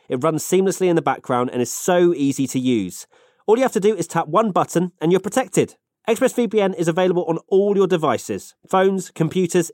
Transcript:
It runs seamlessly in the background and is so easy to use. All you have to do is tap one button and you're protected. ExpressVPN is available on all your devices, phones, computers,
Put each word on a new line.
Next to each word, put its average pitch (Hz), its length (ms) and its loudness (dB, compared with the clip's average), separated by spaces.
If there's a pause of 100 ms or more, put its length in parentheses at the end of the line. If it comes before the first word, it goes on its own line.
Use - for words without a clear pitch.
It 131 140 -2
runs 156 200 0
seamlessly 185 440 0
in 170 80 2
the 160 60 2
background 127 500 -2
and 123 100 -2
is 117 100 -2
so 180 440 2
easy 139 320 -2
to 135 120 -6
use. 117 460 -2 (400)
All 214 120 4
you 262 60 2
have 247 100 2
to 226 60 -2
do 208 160 2
is 170 120 -6
tap 165 200 -4
one 196 240 2
button 175 480 0
and 160 120 0
you're 185 100 2
protected. 214 540 -4 (320)
ExpressVPN 214 680 0
is 175 120 -4
available 175 380 0
on 165 120 -2 (100)
all 202 300 2
your 196 100 4
devices, 139 680 -2 (120)
phones, 190 440 0
computers, 175 640 -2